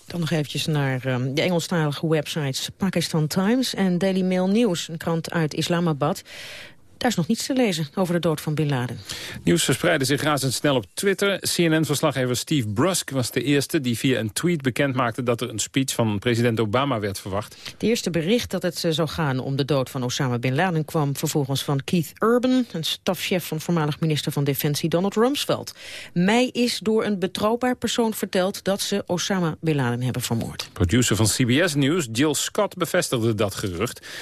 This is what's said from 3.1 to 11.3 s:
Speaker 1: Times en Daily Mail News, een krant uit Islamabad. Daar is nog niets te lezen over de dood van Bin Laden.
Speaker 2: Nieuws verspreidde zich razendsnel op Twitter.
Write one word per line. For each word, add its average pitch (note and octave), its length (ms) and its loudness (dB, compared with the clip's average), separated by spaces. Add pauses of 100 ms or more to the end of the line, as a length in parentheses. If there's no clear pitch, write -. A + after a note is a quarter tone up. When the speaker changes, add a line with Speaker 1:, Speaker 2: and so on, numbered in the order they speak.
Speaker 1:
Times A3 480 2
en F3+ 240 2
Daily F#3+ 240 2
Mail F#3 240 2
News, G3 420 2
een E3 80 -8
krant E3 340 -2
uit D#3+ 240 0
Islamabad. D#3+ 680 0 (760)
Daar A#3+ 140 0
is - 60 -2
nog E3 100 -2
niets - 180 -2
te C#4 80 -2
lezen F#3 400 0
over F3 200 0
de E3+ 60 2
dood D#3 200 0
van D#3 140 -4
Bin D3+ 140 0
Laden. B2 300 -2 (440)
Speaker 2:
Nieuws E3+ 220 4
verspreidde D3+ 400 2
zich C3 180 0
razendsnel C#3 540 2
op G#2+ 80 0 (100)
Twitter. G3 440 0